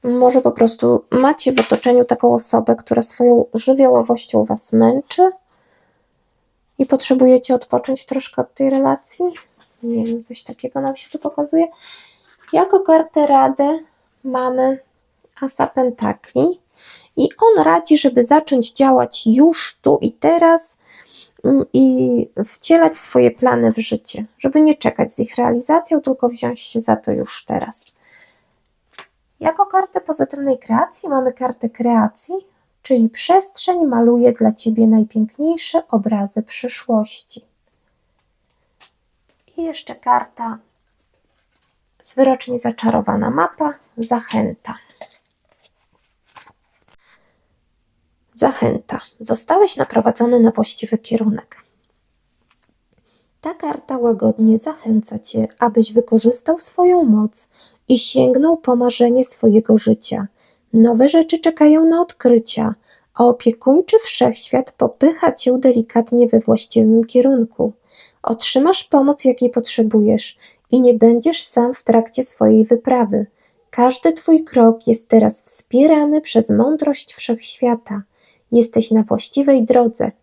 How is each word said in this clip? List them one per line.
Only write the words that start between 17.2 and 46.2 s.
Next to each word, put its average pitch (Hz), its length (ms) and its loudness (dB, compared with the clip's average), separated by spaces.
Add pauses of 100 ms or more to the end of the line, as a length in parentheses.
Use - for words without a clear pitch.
on 440 260 4
radzi, 330 340 2
żeby 247 260 2
zacząć 285 480 0
działać 254 540 0
już 285 560 2
tu - 180 2
i 226 120 -4
teraz, 330 680 0 (680)
mm, 269 280 2
i 254 560 2 (160)
wcielać 320 540 0
swoje 247 320 2
plany 240 420 0
w 226 60 -4
życie, - 460 -8 (140)
żeby 277 220 0
nie 302 140 4
czekać - 400 -4
z - 40 -14
ich - 180 -6
realizacją, 285 640 -2
tylko 262 280 -4
wziąć 240 320 -8
się - 200 -8
za 220 160 0
to - 160 -8
już 208 320 -8
teraz. - 540 -10 (1400)
Jako 320 260 0
kartę 381 340 -2
pozytywnej 277 580 -4
kreacji - 500 -4
mamy 262 240 -2
kartę 247 380 -6
kreacji, 233 640 -2 (480)
czyli 240 260 0
przestrzeń 359 760 -2
maluje 240 460 2
dla 220 200 0
ciebie 226 340 -2
najpiękniejsze 220 1040 -2
obrazy 214 540 -4
przyszłości. - 1040 -8 (2000)
I 330 60 -10
jeszcze 320 320 -12
karta 233 640 -6 (1400)
z - 120 -20
wyroczni 254 440 0
Zaczarowana 220 720 -4
mapa, 302 440 -4 (220)
zachęta. 226 800 -6 (3500)